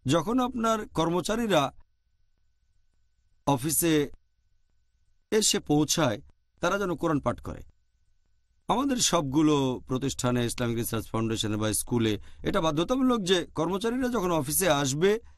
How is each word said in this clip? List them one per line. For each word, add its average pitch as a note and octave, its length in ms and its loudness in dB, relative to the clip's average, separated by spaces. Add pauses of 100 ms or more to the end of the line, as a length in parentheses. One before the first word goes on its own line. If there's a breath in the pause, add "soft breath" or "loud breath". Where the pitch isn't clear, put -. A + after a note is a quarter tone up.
যখন E3+ 320 2
আপনার A3+ 500 0
কর্মচারীরা F3 840 0 (1700)
অফিসে D3 640 2 (1200)
এসে G#3+ 300 2
পৌঁছায়, D3+ 600 0 (400)
তারা F3+ 180 0
যেন F#3 180 -2
কোরআন D#3+ 240 0
পাঠ A#2 200 -4
করে। - 220 -12 (1040)
আমাদের B3+ 280 0
সবগুলো C#3+ 880 2
প্রতিষ্ঠানে, B2 600 0
ইসলামিক A#2 300 -2
রিসার্চ A2+ 300 -4
ফাউন্ডেশনে A2 500 -2
বা G#2+ 160 0
স্কুলে A2 460 0 (240 soft breath)
এটা - 180 0
বাধ্যতামূলক G#3+ 640 2
যে F3 320 2
কর্মচারীরা A3+ 540 -2
যখন G3+ 220 -2
অফিসে D#3 400 0
আসবে, D3+ 500 2 (180)